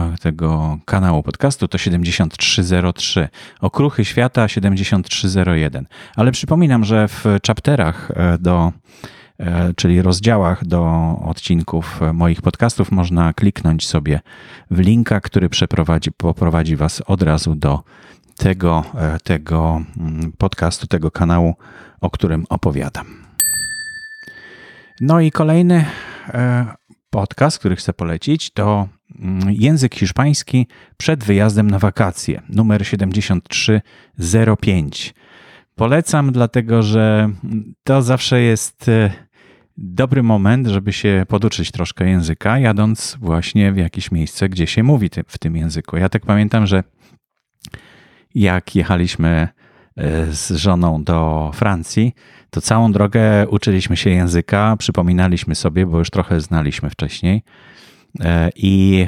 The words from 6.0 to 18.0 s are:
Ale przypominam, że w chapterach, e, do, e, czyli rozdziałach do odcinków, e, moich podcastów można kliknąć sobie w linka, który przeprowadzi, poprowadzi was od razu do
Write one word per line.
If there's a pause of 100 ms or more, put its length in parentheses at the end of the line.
Ale
przypominam,
że
w (220)
chapterach,
e,
do, (680)
e,
czyli
rozdziałach
do (100)
odcinków,
e,
moich
podcastów
można
kliknąć
sobie (500)
w
linka,
który
przeprowadzi,
poprowadzi
was
od
razu
do (540)